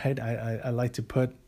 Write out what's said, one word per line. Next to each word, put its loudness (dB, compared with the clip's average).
right? 2
I, -2
I, -2
I -2
like 2
to -4
put 2